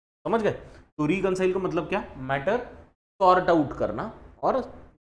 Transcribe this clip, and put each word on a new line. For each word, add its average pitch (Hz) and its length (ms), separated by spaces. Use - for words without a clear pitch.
समझ 220 140
गए। 196 100
तो 151 80
रिकंसाइल 185 460
का 190 60
मतलब 165 300
क्या, 202 280
मैटर 139 500
सॉर्ट 180 260
आउट 165 240
करना 123 460
और 196 140